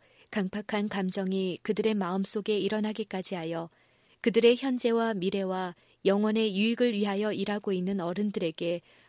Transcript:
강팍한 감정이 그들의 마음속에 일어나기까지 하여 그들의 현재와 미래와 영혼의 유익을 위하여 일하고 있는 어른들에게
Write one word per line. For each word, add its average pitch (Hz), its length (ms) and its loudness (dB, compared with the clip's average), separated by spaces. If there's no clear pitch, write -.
강팍한 208 580 -2
감정이 190 720 -2
그들의 220 320 0
마음속에 196 640 -2
일어나기까지 202 800 -4
하여 165 340 -6
그들의 233 360 6
현재와 233 580 0
미래와 185 600 -2
영혼의 214 500 4
유익을 226 380 2
위하여 208 380 0
일하고 202 400 -2
있는 190 280 0
어른들에게 175 840 -2